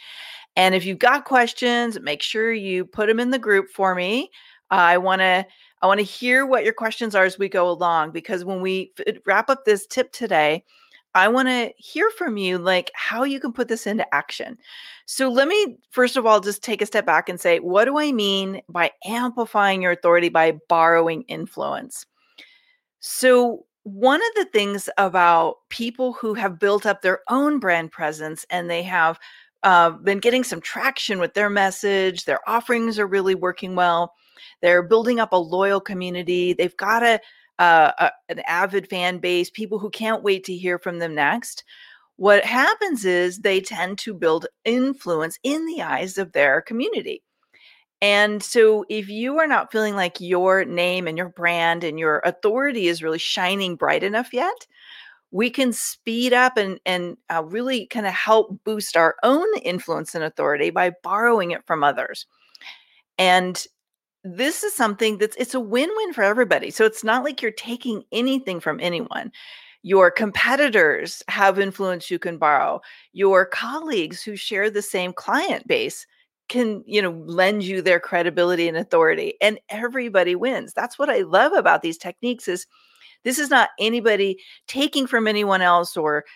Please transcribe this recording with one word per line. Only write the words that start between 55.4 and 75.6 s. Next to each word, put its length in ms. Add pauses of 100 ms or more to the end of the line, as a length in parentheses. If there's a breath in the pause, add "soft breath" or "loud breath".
can 240
speed 580
up 240
and, 300
and, 320 (120)
uh, 140
really 440
kinda 220
help 540
boost 320
our 260
own 240 (120)
influence 580
and 80
authority 460
by 240 (100)
borrowing 480
it 160
from 160
others. 420 (920 loud breath)
And 440 (640)
this 400
is 120
something 420
that's, 200
it's 160
a 60
win-win 540
for 100
everybody. 480
So 140
it's 180
not 200
like 180
you're 100
taking 600
anything 480
from 200
anyone. 520 (500 loud breath)
Your 300
competitors 1200
have 280
influence 540
you 80
can 180
borrow. 440 (320 loud breath)
Your 320
colleagues 760
who 140
share 340
the 120
same 320
client 540